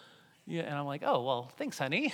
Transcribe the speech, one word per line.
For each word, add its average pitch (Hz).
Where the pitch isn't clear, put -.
Yeah, 165
and -
I'm 143
like, 143
"Oh, 233
well, 123
thanks, 277
honey." 175